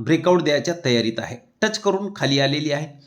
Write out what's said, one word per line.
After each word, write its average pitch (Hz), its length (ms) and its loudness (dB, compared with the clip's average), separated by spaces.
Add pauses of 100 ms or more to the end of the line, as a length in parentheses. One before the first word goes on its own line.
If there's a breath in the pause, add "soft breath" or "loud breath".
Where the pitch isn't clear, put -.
ब्रेकआउट 160 400 2
द्यायच्या 147 320 0 (100)
तयारीत 117 340 2
आहे. 110 260 -10 (180)
टच 214 160 0
करून 196 380 -2
खाली 139 240 0
आलेली 143 320 0
आहे, 151 140 -4 (200 soft breath)